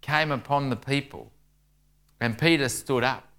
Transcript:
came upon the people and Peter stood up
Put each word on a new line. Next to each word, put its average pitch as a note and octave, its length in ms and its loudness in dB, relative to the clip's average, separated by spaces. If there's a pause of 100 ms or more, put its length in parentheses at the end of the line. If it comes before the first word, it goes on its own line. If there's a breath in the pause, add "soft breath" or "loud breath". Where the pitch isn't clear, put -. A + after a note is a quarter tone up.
came D3+ 280 0
upon C#3 380 0
the B2 80 0
people C3 560 -6 (880)
and A#2 160 -2
Peter D3+ 320 2
stood B2 340 0
up B2 240 0 (120)